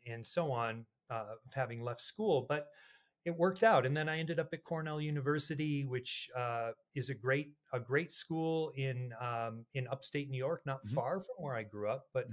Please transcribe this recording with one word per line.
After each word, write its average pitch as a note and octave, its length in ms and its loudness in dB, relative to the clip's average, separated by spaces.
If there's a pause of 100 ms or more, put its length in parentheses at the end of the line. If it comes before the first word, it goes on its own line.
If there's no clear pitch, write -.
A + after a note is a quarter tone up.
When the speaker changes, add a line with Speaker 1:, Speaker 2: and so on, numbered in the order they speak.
Speaker 1:
and A#2 200 -8
so D#3+ 240 0
on, A#2 360 -2 (240)
uh, A2+ 160 -4 (200)
of - 60 -20
having A#2+ 300 -2
left A#2+ 180 -4
school, E3 480 2
but D3 200 0 (560)
it E3+ 100 -2
worked F#3 280 2
out. E3 240 8
And C#3+ 100 2
then D3+ 100 2
I D#3+ 120 0
ended E3 200 0
up D#3+ 140 0
at E3 120 -6
Cornell D#3 360 -4
University, D3 840 0
which, B2 500 -4
uh, A#2 360 0 (220)
is B2+ 140 0
a C3 60 -4
great, C3+ 400 0 (180)
a B2 80 0
great C#3+ 320 0
school D#3+ 640 0
in, B2+ 420 -2
um, A#2 540 -2
in C3 160 -2
upstate C#3 400 -2
New C3+ 80 -4
York, C#3+ 300 0
not C3+ 180 -4
Speaker 2:
Mm-hmm. G#2+ 100 -4
Speaker 1:
far D3 260 2
from - 180 -8
where C#3+ 160 -2
I A2+ 80 0
grew G#2 260 -2
up, C3 240 -2
but B2 200 2